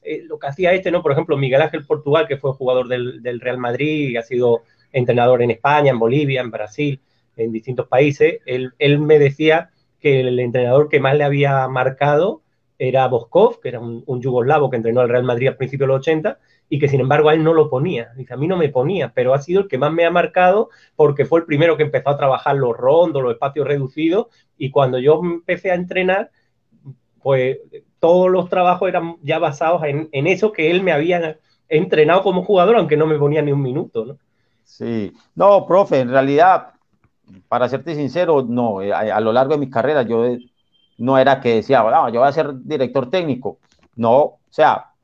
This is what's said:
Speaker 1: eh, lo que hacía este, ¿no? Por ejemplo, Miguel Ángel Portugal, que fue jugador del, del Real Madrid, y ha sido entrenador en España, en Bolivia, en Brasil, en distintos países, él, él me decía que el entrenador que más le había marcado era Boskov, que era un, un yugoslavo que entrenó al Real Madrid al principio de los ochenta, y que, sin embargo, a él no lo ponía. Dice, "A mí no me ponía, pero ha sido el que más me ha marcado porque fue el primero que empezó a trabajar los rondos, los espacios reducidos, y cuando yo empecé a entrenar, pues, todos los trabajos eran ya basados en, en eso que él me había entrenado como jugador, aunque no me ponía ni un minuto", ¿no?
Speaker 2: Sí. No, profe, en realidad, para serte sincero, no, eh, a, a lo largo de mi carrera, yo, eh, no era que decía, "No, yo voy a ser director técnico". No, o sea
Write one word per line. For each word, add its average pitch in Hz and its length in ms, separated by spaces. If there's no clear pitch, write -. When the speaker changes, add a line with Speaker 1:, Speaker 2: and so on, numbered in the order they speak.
Speaker 1:
eh, 117 100
lo - 120
que 147 100
hacía 175 240
este, 180 180
¿no? 170 120
Por 151 100
ejemplo, 156 240
Miguel 135 260
Ángel 156 240
Portugal, 151 420
que 135 100
fue 139 140
jugador 127 360
del, 123 340
del 120 180
Real 123 180
Madrid, 135 520
y 117 60
ha 113 60
sido 120 400
entrenador 123 500
en 120 80
España, 143 400
en 123 80
Bolivia, 131 420
en 120 100
Brasil, 135 500
en 113 160
distintos 120 360
países, 147 580
él, 127 320
él 147 220
me 151 180
decía 156 520
que 135 200
el 123 200
entrenador 123 480
que 147 120
más 139 160
le 147 80
había 139 440
marcado 143 760
era 131 300
Boskov, 143 520
que 135 100
era 120 100
un, 117 260
un 127 160
yugoslavo 131 480
que 127 60
entrenó 117 240
al 123 80
Real 123 160
Madrid 123 240
al - 80
principio 135 300
de 131 80
los 135 60
ochenta, 160 380
y 143 100
que, 143 100
sin 139 120
embargo, 147 280
a 156 60
él 160 80
no 165 120
lo 151 160
ponía. 131 460
Dice, 127 180
"A - 20
mí 139 100
no 190 100
me 160 120
ponía, 135 460
pero 127 200
ha 135 60
sido 180 220
el 196 60
que 131 100
más 151 140
me 170 120
ha 165 60
marcado 180 580
porque 143 280
fue 165 160
el 165 60
primero 156 300
que 151 60
empezó 139 280
a 143 60
trabajar 139 400
los 123 200
rondos, 143 460
los 123 100
espacios 139 340
reducidos, 156 600
y 135 140
cuando 131 280
yo 151 240
empecé 175 480
a 180 40
entrenar, 185 560
pues, 131 360
todos 180 300
los 180 180
trabajos 180 400
eran 170 340
ya 156 160
basados 160 460
en, 151 280
en 139 140
eso 190 260
que 160 180
él 180 120
me 185 100
había 160 460
entrenado 165 540
como 185 220
jugador, 196 320
aunque 151 200
no 156 100
me 156 120
ponía 147 240
ni 143 100
un 139 100
minuto", 120 420
¿no? 135 140
Speaker 2:
Sí. 113 480
No, 190 320
profe, 175 340
en 123 100
realidad, 143 640
para 120 200
serte 139 260
sincero, 147 540
no, 117 340
eh, 101 100
a, 101 240
a 107 40
lo 110 120
largo 135 220
de 147 60
mi 139 100
carrera, 135 320
yo, 113 240
eh, 123 140
no 131 200
era 131 220
que 120 160
decía, 117 260
"No, 131 280
yo 117 100
voy 139 80
a 143 40
ser 147 200
director 135 460
técnico". 143 500
No, 117 240
o - 200
sea 135 420